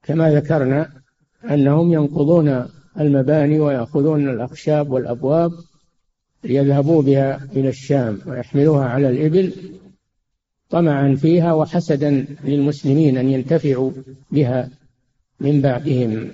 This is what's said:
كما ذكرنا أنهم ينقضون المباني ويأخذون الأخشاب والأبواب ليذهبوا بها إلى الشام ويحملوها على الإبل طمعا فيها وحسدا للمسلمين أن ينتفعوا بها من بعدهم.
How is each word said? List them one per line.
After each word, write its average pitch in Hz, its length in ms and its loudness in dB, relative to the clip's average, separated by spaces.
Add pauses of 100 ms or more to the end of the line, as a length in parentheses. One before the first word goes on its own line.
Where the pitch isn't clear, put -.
كما 156 320 2
ذكرنا 147 540 0 (600)
أنهم 147 420 4
ينقضون 147 720 0 (340)
المباني 147 600 2
ويأخذون 143 680 0
الأخشاب 135 640 -4
والأبواب 135 600 -2 (920)
ليذهبوا 139 580 2
بها 135 540 0
إلى 135 140 0
الشام 123 580 -4
ويحملوها 139 580 0
على 131 240 0
الإبل 156 440 0 (1160)
طمعا 139 460 2
فيها 165 380 2
وحسدا 147 720 0 (180)
للمسلمين 143 760 2
أن 127 120 0
ينتفعوا 135 640 0 (400)
بها 127 380 0 (680)
من 143 220 2
بعدهم. 123 720 -2